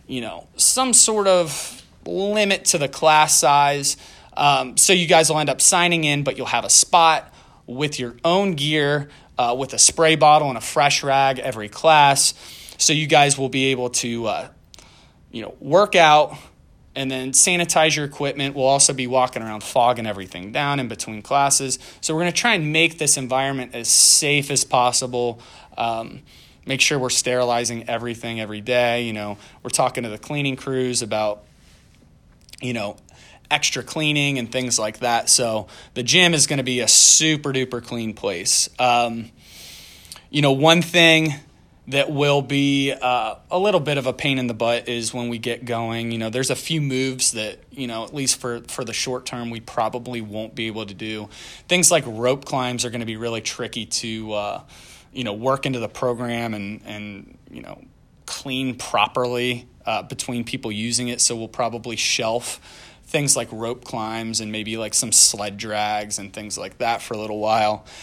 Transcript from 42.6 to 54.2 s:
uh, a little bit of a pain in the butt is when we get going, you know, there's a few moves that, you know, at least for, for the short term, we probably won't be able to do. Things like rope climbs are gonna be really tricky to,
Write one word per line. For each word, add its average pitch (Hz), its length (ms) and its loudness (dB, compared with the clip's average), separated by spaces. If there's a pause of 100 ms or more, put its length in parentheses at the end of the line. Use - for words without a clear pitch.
uh, 117 420 -2 (160)
a 175 80 -2
little 196 220 2
bit 147 180 -2
of 123 80 -4
a 127 60 0
pain 135 260 -2
in 127 80 -2
the 117 80 -4
butt 117 340 -2
is 117 240 -6
when 120 160 -6
we 120 100 -6
get 117 260 -8
going, 117 480 -6
you 113 60 -6
know, 110 120 -6
there's 127 200 -2
a 131 40 -2
few 160 260 -4
moves 131 520 -2
that, 107 260 -8 (140)
you 131 160 -10
know, 113 160 -8
at 123 100 -14
least 135 240 -2
for, 120 300 -6
for - 160 -8
the 113 80 -8
short 127 340 -6
term, 120 240 -8
we 117 80 -10
probably 120 640 -6
won't 107 340 -10
be 113 140 -6
able 107 180 -8
to 101 80 -14
do. 107 340 -10 (380)
Things 180 240 4
like 156 160 4
rope 123 380 -2
climbs 123 400 -4
are 120 60 -8
gonna 117 140 -8
be 110 120 -8
really 117 240 -6
tricky 113 460 -8
to, 110 460 -8